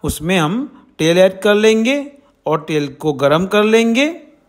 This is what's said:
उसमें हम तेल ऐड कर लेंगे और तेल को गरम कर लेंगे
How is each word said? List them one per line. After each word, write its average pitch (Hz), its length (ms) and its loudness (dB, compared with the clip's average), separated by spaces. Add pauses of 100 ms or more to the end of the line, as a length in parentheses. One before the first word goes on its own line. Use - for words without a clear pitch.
उसमें 175 340 -4
हम 190 280 -2 (340)
तेल 165 180 2
ऐड 190 240 4
कर 208 140 2
लेंगे 220 400 2 (500)
और 156 160 0
तेल 147 340 -4
को 156 180 -4
गरम 143 340 0
कर 208 180 2
लेंगे 226 420 2 (420)